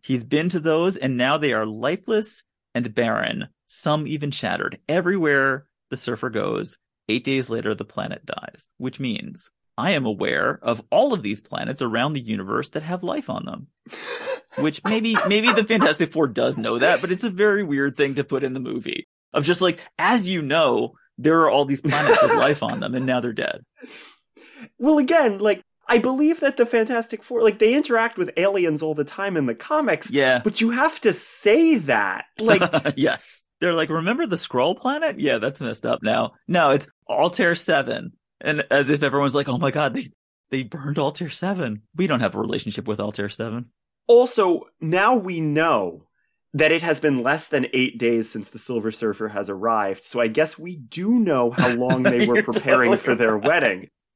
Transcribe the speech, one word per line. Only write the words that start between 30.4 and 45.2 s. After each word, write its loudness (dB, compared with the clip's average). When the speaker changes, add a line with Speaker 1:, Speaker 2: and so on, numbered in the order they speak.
Speaker 2:
But -2
you 2
have 0
to 2
say 4
that. -2
Like, 4
Speaker 1:
<laughs> 0
Yes. -2
They're 2
like, 0
"Remember -2
the -2
Skrull 0
planet? -4
Yeah, 0
that's -4
messed -8
up -2
now." 0
No, 4
it's 0
Altair 0
Seven. -2
And -2
as 4
if 2
everyone's 0
like, 0
"Oh -2
my 2
God, 0
they, -6
they -4
burned -6
Altair -2
Seven. -6
We 0
don't 0
have 0
a -6
relationship -6
with -4
Altair -4
Seven." -8
Speaker 2:
Also, 4
now 2
we -4